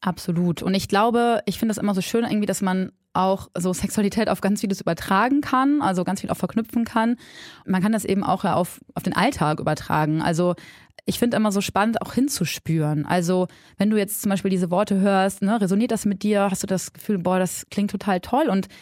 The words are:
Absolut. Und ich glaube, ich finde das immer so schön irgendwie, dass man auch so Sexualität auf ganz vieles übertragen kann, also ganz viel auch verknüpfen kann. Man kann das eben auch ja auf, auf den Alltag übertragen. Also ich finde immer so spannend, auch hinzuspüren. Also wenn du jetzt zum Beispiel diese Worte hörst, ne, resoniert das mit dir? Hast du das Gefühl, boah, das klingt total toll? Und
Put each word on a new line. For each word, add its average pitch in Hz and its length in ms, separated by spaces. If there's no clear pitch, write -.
Absolut. 175 640
Und 185 100
ich 190 160
glaube, 233 560
ich - 140
finde 220 160
das - 80
immer 208 120
so 190 60
schön 233 240
irgendwie, 208 220
dass 196 160
man 185 300
auch 190 420
so 180 160
Sexualität 202 560
auf 190 120
ganz 202 200
vieles 196 200
übertragen 208 600
kann, 277 400
also 185 240
ganz 185 160
viel 185 100
auch 170 60
verknüpfen 226 480
kann. 226 320
Man 185 160
kann 214 120
das 214 120
eben 196 200
auch - 200
ja 175 100
auf, - 260
auf - 80
den - 120
Alltag 170 460
übertragen. 156 600
Also 170 340
ich - 120
finde 240 180
immer 214 160
so 196 80
spannend, 214 420
auch - 100
hinzuspüren. 160 920
Also 180 400
wenn 208 120
du 214 80
jetzt 202 240
zum 202 80
Beispiel 196 200
diese 180 200
Worte 196 300
hörst, 196 420
ne, 208 180
resoniert 208 320
das 214 140
mit 202 160
dir? 202 280
Hast 185 120
du 208 40
das 190 260
Gefühl, - 260
boah, 185 200
das - 320
klingt 202 200
total 190 300
toll? 277 280
Und 190 200